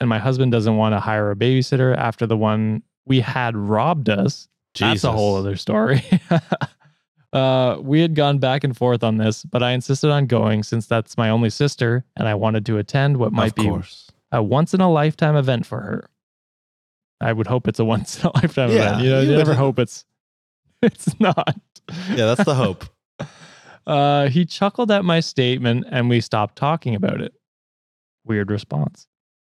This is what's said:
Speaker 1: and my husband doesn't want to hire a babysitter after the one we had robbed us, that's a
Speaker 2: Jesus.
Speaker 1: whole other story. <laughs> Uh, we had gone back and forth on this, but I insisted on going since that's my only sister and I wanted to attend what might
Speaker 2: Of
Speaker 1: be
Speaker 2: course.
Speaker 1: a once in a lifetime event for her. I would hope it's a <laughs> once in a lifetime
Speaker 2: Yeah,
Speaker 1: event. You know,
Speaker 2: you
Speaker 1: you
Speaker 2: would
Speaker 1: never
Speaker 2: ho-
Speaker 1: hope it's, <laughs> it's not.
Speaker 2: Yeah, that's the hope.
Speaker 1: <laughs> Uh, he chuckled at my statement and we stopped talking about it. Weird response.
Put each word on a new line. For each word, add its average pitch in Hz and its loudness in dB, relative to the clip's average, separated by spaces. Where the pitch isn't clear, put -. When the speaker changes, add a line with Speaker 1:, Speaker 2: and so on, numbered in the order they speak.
Speaker 1:
and 123 0
my 110 2
husband 127 0
doesn't 110 2
want 107 2
to 98 0
hire 107 -2
a 104 -4
babysitter 127 2
after 117 -4
the 110 0
one 107 0
we 131 2
had 120 -4
robbed 110 0
us, 101 -2
that's 123 0
a 151 2
Speaker 2:
Jesus. 139 0
Speaker 1:
whole 104 2
other 98 -4
story. 214 0
<laughs> 170 2
Uh, 131 2
we 143 2
had 165 2
gone 143 2
back 131 0
and 131 -4
forth 123 0
on 110 0
this, 110 -2
but - -4
I 123 0
insisted 131 -2
on 143 2
going 110 0
since 117 -4
that's 113 -4
my 113 2
only 113 2
sister 123 -2
and 110 -2
I 107 0
wanted 107 0
to 110 0
attend 139 0
what 110 0
might 110 2
Speaker 2:
Of 107 -4
Speaker 1:
be 110 0
Speaker 2:
course. 98 -4
Speaker 1:
a 127 0
once 123 0
in 185 2
a 185 4
lifetime 151 2
event 131 0
for 113 -10
her. - -10
I 117 -2
would 110 -2
hope 127 -2
it's - -2
a 113 2
<laughs> 113 0
once - -6
in - 0
a - -2
lifetime 135 0
Speaker 2:
Yeah, 113 4
Speaker 1:
event. 107 -2
You 131 2
know, 135 2
Speaker 2:
you 135 4
Speaker 1:
you 143 2
Speaker 2:
would 151 4
Speaker 1:
never 151 2
Speaker 2:
ho- 135 2
Speaker 1:
hope 127 0
it's, - -6
<laughs> - -10
it's - 0
not. - 0
Speaker 2:
Yeah, 120 2
that's 123 2
the 151 2
hope. 110 -2
Speaker 1:
<laughs> 156 -10
Uh, 143 2
he 165 2
chuckled 208 -2
at 202 2
my 170 2
statement 123 0
and 120 0
we 120 4
stopped 110 -2
talking 139 -2
about 98 -2
it. - -10
Weird 104 -4
response. - -6